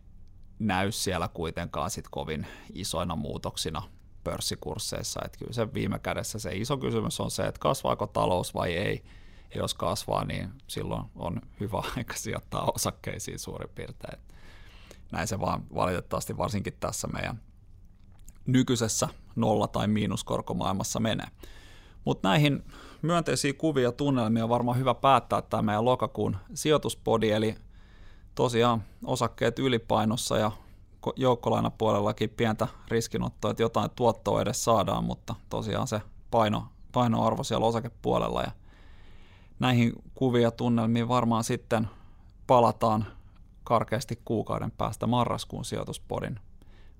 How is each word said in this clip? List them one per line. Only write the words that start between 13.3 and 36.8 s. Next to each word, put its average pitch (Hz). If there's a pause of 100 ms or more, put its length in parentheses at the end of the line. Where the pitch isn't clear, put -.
suurin -
piirtein. - (920)
Näin 85
se 95
vaan - (120)
valitettavasti -
varsinkin 95
tässä -
meidän - (1040)
nykyisessä 123 (280)
nolla- 110
tai 113
miinuskorkomaailmassa 107
menee. 113 (800)
Mut -
näihin 147 (360)
myönteisiä 151
kuvia 143
ja 120
tunnelmia 120
on 113
varmaan 120
hyvä 131
päättää 120
tää 110
meidän 107
lokakuun 110 (160)
sijoituspodi, 117
eli 107 (800)
tosiaan 120 (220)
osakkeet 120
ylipainossa 113
ja 107 (560)
ko-, -
joukkolainapuolellakin 113
pientä 110 (200)
riskinottoa, 117
että 110
jotain 110
tuottoa 110
edes -
saadaan, 110
mutta 117 (140)
tosiaan 110
se 107 (300)
paino-, 110 (240)